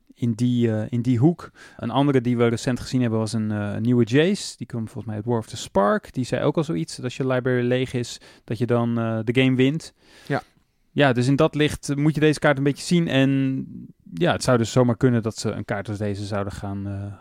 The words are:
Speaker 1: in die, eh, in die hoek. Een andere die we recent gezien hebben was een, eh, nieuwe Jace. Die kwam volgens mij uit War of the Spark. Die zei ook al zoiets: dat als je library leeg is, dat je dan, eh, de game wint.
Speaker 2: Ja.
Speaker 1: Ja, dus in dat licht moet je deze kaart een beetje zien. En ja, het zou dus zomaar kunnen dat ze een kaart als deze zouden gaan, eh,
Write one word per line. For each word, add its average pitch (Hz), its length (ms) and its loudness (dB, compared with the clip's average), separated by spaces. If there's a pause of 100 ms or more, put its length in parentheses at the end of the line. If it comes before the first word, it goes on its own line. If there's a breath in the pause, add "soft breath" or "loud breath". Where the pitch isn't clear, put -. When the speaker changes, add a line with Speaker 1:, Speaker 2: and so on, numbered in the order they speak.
(140)
Speaker 1:
in 120 200 -2
die, 120 420 2
eh, 107 140 -2
in 120 120 -2
die 120 160 2
hoek. 160 340 2 (260 loud breath)
Een 117 120 -6
andere 135 320 2
die 120 160 0
we 117 100 4
recent 117 320 -2
gezien 127 220 -2
hebben 113 180 0
was 107 140 -4
een, 107 180 -2
eh, 104 260 -4
nieuwe 120 280 4
Jace. 151 520 0
Die - 100 -12
kwam 113 160 -6
volgens 107 220 -12
mij 107 100 -8
uit 107 100 -8
War 120 120 0
of 107 100 -6
the 113 100 -12
Spark. 202 560 0
Die 127 120 -4
zei - 180 -2
ook 147 140 0
al 165 60 2
zoiets: 165 320 -6
dat 131 100 -8
als 123 120 -8
je 135 100 -2
library 127 380 0
leeg 127 280 0
is, 123 240 -6 (260 loud breath)
dat 117 140 -6
je 123 80 -2
dan, 117 340 2
eh, 113 240 -2
de 120 180 2
game 131 140 4
wint. 135 380 2 (340 loud breath)
Speaker 2:
Ja. 143 140 -2 (500)
Speaker 1:
Ja, 139 220 4
dus 123 140 0
in 139 80 4
dat 156 200 2
licht 147 400 -2
moet 147 180 2
je 156 60 -4
deze 151 200 4
kaart 147 180 2
een 139 60 -2
beetje 139 220 0
zien. 170 220 2
En 135 580 2 (480)
ja, 165 180 0
het 92 120 -2
zou 127 140 4
dus 113 140 0
zomaar 123 260 4
kunnen 120 260 2
dat 110 140 -6
ze 110 140 -4
een 101 140 -8
kaart 101 240 -6
als 104 80 -6
deze 104 280 -4
zouden 101 280 -4
gaan, 98 340 -8
eh, 101 340 -8